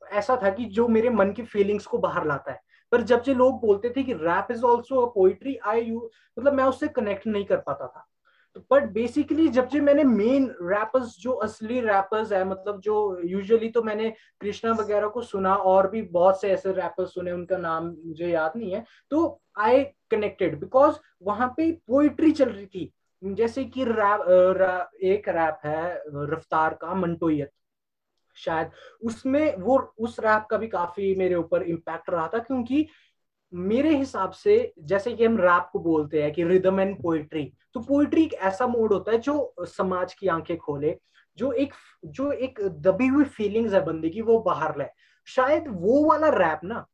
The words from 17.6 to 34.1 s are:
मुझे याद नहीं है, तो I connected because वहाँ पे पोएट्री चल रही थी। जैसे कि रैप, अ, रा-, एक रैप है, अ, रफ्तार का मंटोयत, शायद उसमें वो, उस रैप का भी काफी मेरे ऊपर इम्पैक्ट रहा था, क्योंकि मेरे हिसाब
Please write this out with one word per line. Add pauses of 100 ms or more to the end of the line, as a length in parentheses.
मुझे
याद
नहीं
है, (260)
तो (200)
I (300)
connected
because (280)
वहाँ
पे
पोएट्री
चल
रही
थी। (320)
जैसे
कि
रैप,
अ,
रा-,
एक
रैप
है,
अ, (120)
रफ्तार
का
मंटोयत, (840)
शायद (320)
उसमें
वो,
उस
रैप
का
भी
काफी
मेरे
ऊपर
इम्पैक्ट
रहा
था,
क्योंकि (680)
मेरे
हिसाब